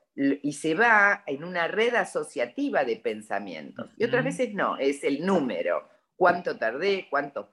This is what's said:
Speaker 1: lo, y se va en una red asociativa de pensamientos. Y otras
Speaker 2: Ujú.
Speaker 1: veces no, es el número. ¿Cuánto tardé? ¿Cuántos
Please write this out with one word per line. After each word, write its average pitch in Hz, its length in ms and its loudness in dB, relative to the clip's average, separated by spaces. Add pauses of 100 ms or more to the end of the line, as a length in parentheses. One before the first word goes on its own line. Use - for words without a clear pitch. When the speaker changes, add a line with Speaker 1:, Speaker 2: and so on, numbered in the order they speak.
(140)
Speaker 1:
lo, 139 280 2
y 147 100 -2
se 160 220 -2
va 202 520 4
en 143 160 -6
una 175 240 -2
red 220 280 2
asociativa 170 920 0
de 113 120 0
pensamientos. 101 1000 -6
Y - 80 0
otras 240 160 0
Speaker 2:
Ujú. 262 100 0
Speaker 1:
veces 233 240 -4
no, 120 220 0
es 139 260 0
el 143 220 -2
número. 98 640 0 (260)
¿Cuánto 175 440 2
tardé? 175 500 -2
¿Cuántos 139 440 -4